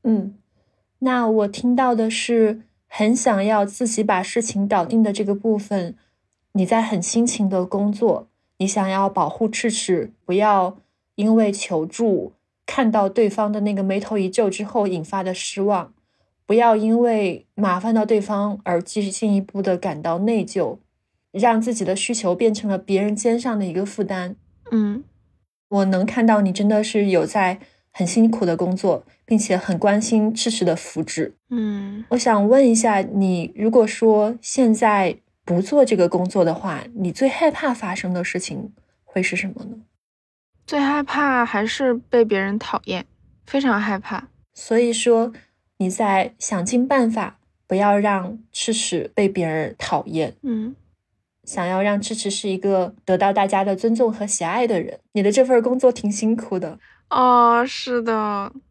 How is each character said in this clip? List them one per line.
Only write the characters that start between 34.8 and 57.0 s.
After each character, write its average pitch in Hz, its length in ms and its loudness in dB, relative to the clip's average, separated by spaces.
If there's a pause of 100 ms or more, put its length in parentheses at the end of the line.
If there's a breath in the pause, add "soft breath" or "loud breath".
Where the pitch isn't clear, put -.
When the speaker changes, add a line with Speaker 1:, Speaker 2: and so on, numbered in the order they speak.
Speaker 1:
不 175 180 0
做 285 220 4
这 226 120 2
个 175 120 4
工 180 200 -2
作 190 160 2
的 170 80 2
话， 170 300 -8 (140)
你 185 160 -4
最 269 160 0
害 302 240 0
怕 311 200 -4
发 190 220 -6
生 185 180 -6
的 180 120 -4
事 185 160 -6
情 196 320 -12 (320)
会 - 180 -4
是 185 140 -4
什 196 100 -4
么 - 200 -12
呢？ 226 100 -14 (880)
Speaker 2:
最 294 140 -2
害 285 240 0
怕 269 400 0
还 214 200 -2
是 247 300 0
被 240 300 2
别 220 160 2
人 196 180 -2
讨 - 280 -6
厌， 180 200 -6 (400)
非 277 140 0
常 240 200 2
害 208 160 -2
怕。 208 300 -10 (260)
Speaker 1:
所 - 240 -2
以 240 160 4
说 226 400 2 (440 loud breath)
你 185 120 -2
在 190 520 0
想 185 260 -4
尽 240 180 2
办 262 240 2
法 226 300 -6 (300)
不 185 80 0
要 202 200 4
让 202 440 -2 (100)
赤 - 220 -4
赤 - 420 -4
被 202 140 2
别 196 180 -2
人 156 320 -4
讨 - 280 -4
厌。 165 360 -4
Speaker 2:
嗯。 233 320 -6 (680)
Speaker 1:
想 - 240 -6
要 185 160 -2
让 202 180 0
赤 208 140 -8
赤 214 160 -6
是 202 180 -6
一 190 80 -2
个 185 380 0 (100)
得 185 140 2
到 196 140 2
大 196 120 2
家 196 200 0
的 196 100 -2
尊 226 180 0
重 233 200 2
和 214 120 -6
喜 202 200 -4
爱 220 240 -2
的 202 120 0
人。 - 200 -10 (120)
你 208 100 0
的 202 100 4
这 254 120 6
份 247 160 4
工 247 160 -2
作 254 140 4
挺 214 220 -4
辛 220 240 0
苦 196 240 -6
的。 165 180 -10 (300 soft breath)